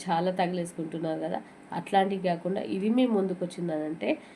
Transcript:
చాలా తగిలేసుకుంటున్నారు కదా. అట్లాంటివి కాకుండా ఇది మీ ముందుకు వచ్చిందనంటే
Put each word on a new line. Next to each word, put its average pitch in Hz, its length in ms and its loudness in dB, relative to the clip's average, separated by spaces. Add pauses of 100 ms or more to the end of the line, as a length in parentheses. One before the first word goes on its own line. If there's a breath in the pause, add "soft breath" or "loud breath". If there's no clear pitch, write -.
(100)
చాలా 175 200 2
తగిలేసుకుంటున్నారు 170 920 -2
కదా. 160 220 -4 (300 loud breath)
అట్లాంటివి 190 560 2
కాకుండా 180 320 0
ఇది 214 280 -2
మీ 247 180 6
ముందుకు 190 380 2
వచ్చిందనంటే 170 720 -2 (180 loud breath)